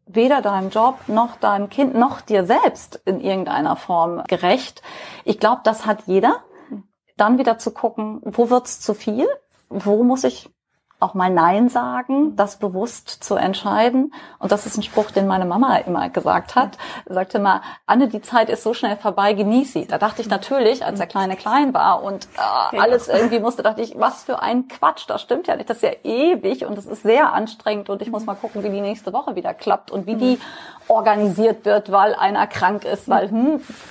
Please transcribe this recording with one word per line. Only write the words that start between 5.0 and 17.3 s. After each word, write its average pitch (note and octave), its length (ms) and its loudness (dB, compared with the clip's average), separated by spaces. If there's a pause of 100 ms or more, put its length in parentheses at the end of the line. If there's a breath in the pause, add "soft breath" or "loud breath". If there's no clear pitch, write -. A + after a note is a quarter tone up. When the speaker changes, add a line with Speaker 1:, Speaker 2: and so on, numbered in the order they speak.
Speaker 1:
Ich G#3+ 160 -2
glaub, A3+ 240 2
das A3 240 0
hat G#3+ 180 -2
jeder. F#3+ 300 4 (800 loud breath)
Dann A3+ 220 4
wieder A3+ 180 2
zu A3+ 140 -6
gucken, G#3+ 520 -6
wo A#3 280 0
wird's B3 300 0
zu G#3+ 120 -4
viel? A3+ 340 -2 (420)
Wo G#3 340 2
muss B3+ 200 2
ich - 260 -4 (520)
auch F#3 120 0
mal F#3 160 2
Nein F#3 380 4
sagen, B3 720 0
das G3+ 200 0
bewusst G3+ 520 -6
zu - 260 -6
entscheiden? A3+ 800 0 (260 loud breath)
Und F#3+ 140 -4
das G#3 120 -2
ist G#3+ 120 -8
ein G#3 60 -2
Spruch, - 280 -2
den G3 160 0
meine F#3 180 0
Mama F#3+ 320 2
immer - 320 -2
gesagt - 460 -2
hat. C4 220 0 (280 loud breath)
Sie - 80 -14
sagte F#3 240 -4